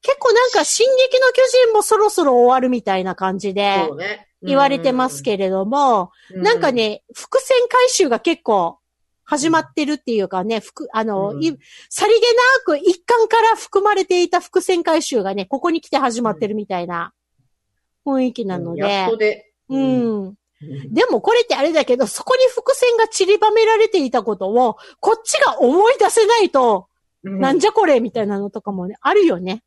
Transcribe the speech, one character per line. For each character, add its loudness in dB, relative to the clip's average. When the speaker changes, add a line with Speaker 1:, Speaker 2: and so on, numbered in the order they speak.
Speaker 1:
結 -2
構 0
な 4
ん -4
か、 0
進 0
撃 2
の 4
巨 2
人 0
も 4
そ 0
ろ 2
そ -2
ろ 2
終 6
わ 4
る 0
み -4
た -2
い -4
な -6
感 -4
じ -6
で、 0
Speaker 2:
そ -8
う -14
ね。 -10
う -16
ん。 -8
Speaker 1:
言 2
わ 4
れ 0
て 0
ま -2
す -14
け -2
れ -2
ど -2
も、 0
Speaker 2:
う -12
ん。 -4
Speaker 1:
な 2
ん -4
か 0
ね、 -4
伏 -4
線 -4
回 2
収 0
が -2
結 -4
構 -2
始 -2
ま 2
っ -10
て -4
る -4
っ -6
て -8
い 0
う -4
か -6
ね、 -4
Speaker 2:
う -4
ん。 -6
Speaker 1:
ふ -20
く-、 -16
あ -4
の、 -4
Speaker 2:
う -10
ん。 -6
Speaker 1:
い-、 -4
さ -2
り 4
げ 4
な 2
く 0
一 0
巻 2
か 2
ら 4
含 -4
ま 2
れ 0
て 0
い -2
た 0
伏 -4
線 -2
回 0
収 -4
が -4
ね、 -6
こ -6
こ 0
に -2
来 -20
て -2
始 -2
ま -2
っ -8
て -4
る -6
み -8
た -6
い -8
な -10
雰 -2
囲 -4
気 -8
な -6
の -8
で。 -6
Speaker 2:
う -2
ん。 0
や -2
っ -2
と -2
で。 -4
Speaker 1:
う -4
ん。 -2
Speaker 2:
う -10
ん。 -16
Speaker 1:
で 2
も -2
こ 0
れ 4
っ 0
て -2
あ -4
れ 0
だ 0
け 0
ど、 0
そ -10
こ 0
に 4
伏 -2
線 2
が 2
散 -2
り 4
ば 2
め 4
ら 2
れ 2
て 0
い -6
た -2
こ -4
と -6
を、 0
こ 2
っ -20
ち -8
が -2
思 4
い 4
出 4
せ 2
な 2
い 2
と、 0
Speaker 2:
う -12
ん。 -8
Speaker 1:
な 2
ん 2
じ 2
ゃ 2
こ 2
れ 4
み -4
た -4
い -4
な -4
の -8
と -14
か -10
も -8
ね、 -12
あ 0
る 4
よ 0
ね。 -8